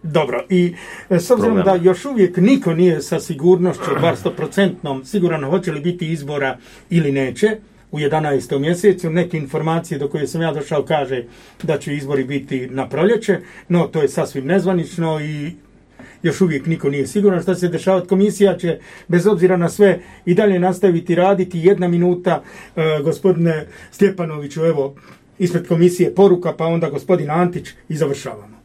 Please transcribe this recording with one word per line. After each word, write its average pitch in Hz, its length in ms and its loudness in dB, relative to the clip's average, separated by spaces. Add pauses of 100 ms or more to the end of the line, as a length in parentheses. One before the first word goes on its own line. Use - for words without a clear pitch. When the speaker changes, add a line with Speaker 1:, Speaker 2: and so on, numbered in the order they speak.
Speaker 1:
Dobro, 143 460 -2
i, 175 240 2 (360)
e, 180 100 2
s 175 120 0
obzirom 220 240 2
Speaker 2:
programima. 185 280 2
Speaker 1:
da 185 60 6
još 180 160 0
uvijek 240 320 2
niko 180 360 4
nije 165 280 4
sa 160 180 -4
sigurnošću, 175 720 0 (100)
bar 165 160 2
stoprocentnom, 156 880 -4
siguran 170 380 -2
hoće 175 280 -2
li 147 80 -6
biti 165 320 -6
izbora 143 460 -6 (320)
ili 156 220 2
neće, 135 460 0 (340)
u 151 80 -8
jedanaestom 143 600 -2
mjesecu, 175 480 0
neke 170 280 -2
informacije 160 640 -4
do 143 80 -4
koje 147 200 -4
sam 165 140 -6
ja 165 100 -2
došao 143 320 -4
kaže 135 400 -2 (400)
da 147 140 -2
će 143 180 -6
izbori 139 280 -4
biti 131 440 -6
na 131 220 -6
proljeće, 196 500 0 (300)
no 175 180 2
to 156 140 -4
je 135 80 2
sasvim 139 360 -4
nezvanično 165 760 -2
i 151 300 -8 (720)
još 165 180 0
uvijek 151 240 0
niko 165 240 -2
nije 139 180 -2
siguran 196 340 2
šta 185 120 0
će 175 60 -2
se 175 80 0
dešavati. 180 400 0
Komisija 196 500 2
će, 170 220 -4 (280)
bez 175 200 2
obzira 185 300 4
na 175 120 0
sve, 190 300 4 (260)
i 175 80 2
dalje 196 260 4
nastaviti 180 560 2
raditi. 185 440 2
Jedna 180 280 4
minuta, 175 560 0 (320)
e, 156 280 0
gospodine 165 640 0 (240)
Stjepanoviću, 160 720 -2
evo, 139 300 0 (440)
ispred 170 280 -2
komisije 175 480 2
poruka, 180 420 4
pa 160 80 -2
onda 165 240 0
gospodin 151 420 -2
Antić 175 360 -2 (220)
i 165 80 -4
završavamo. 120 680 -6